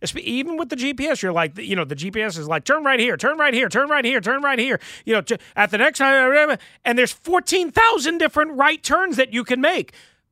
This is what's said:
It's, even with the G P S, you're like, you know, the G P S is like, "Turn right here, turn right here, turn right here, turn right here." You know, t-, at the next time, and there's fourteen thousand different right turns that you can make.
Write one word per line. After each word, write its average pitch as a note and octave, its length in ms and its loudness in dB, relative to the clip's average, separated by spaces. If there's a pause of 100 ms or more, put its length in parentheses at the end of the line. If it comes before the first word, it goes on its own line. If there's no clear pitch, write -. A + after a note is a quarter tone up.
It's, - 160 -8
even C#4 400 -6
with D#4+ 120 -6
the D4 80 -8
G C4 160 -4
P C4+ 140 -6
S, D4 160 -2
you're F#3 100 -2
like, E3 240 -2
you G3 200 -6
know, E3 80 0
the C#3 100 -8
G E3 160 -8
P G#3+ 100 -6
S G3+ 160 -4
is D3+ 120 -8
like, D#3 160 -2
"Turn D#4 180 2
right C4+ 160 2
here, A3+ 180 0
turn D4 220 0
right D4 160 2
here, A#3 140 0
turn C4 200 0
right D4 160 2
here, B3 160 0
turn B3+ 220 -2
right C4+ 160 0
here." A#3 220 0 (260)
You A3 80 0
know, G#3 60 2
t-, A3 180 -4 (160)
at G3+ 160 -8
the G#3 80 -2
next C#4+ 200 0
time, C4+ 600 2 (260)
and A#3+ 140 0
there's B3 140 2
fourteen F4 580 -2
thousand F4 480 2
different D#4 340 0
right C#4+ 300 2
turns E4 340 0
that B3 160 0
you A#3 120 -2
can B3 160 -2
make. D4+ 340 0 (380)